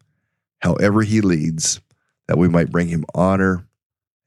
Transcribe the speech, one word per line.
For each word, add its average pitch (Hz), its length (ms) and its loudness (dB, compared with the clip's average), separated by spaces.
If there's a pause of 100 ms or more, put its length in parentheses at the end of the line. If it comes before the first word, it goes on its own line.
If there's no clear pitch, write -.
(600)
however 101 420 0
he 107 180 0
leads, 80 640 -2 (460)
that 73 100 0
we 87 100 4
might 85 240 2
bring 85 180 -2
him 82 160 -4 (100)
honor 95 520 0 (600)